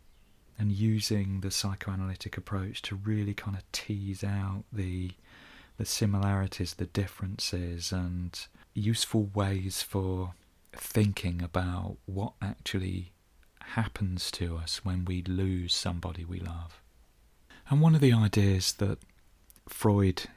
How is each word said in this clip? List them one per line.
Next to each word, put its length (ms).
And 120
using 720
the 100
psychoanalytic 840
approach 460
to 120
really 400
kind 220
of 160
tease 500
out 500
the, 400
the 100
similarities, 880
the 120
differences, 1040
and 480
useful 640
ways 480
for 520
thinking 720
about 640
what 360
actually 720
happens 720
to 240
us 280
when 200
we 180
lose 520
somebody 500
we 140
love. 420
And 120
one 140
of 80
the 100
ideas 600
that 240
Freud 560